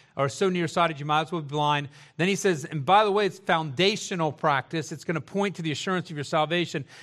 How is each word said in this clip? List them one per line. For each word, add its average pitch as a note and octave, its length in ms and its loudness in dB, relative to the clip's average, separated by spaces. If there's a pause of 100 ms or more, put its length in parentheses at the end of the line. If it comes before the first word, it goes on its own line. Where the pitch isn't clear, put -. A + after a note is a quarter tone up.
(160)
or C#3 120 2
so G3 220 0
nearsighted E3+ 500 0
you D3 60 -8
might D3+ 160 2
as D#3+ 100 -6
well E3+ 100 -4
be C#3+ 60 -10
blind." D3 420 0 (280)
Then E3 100 2
he G3 80 2
says, E3+ 300 0
"And D3 200 -6
by G3 180 8
the G#3 80 2
way, G#3 140 2
it's - 140 -4
foundational E3+ 920 0
practice. D3 600 -2
It's D#3 120 -12
gonna E3 180 -4
point G3+ 360 -2
to F3 40 -10
the D#3+ 100 -2
assurance F3+ 380 -4
of D#3 80 -8
your C#3+ 60 -6
salvation." D#3 640 0 (180)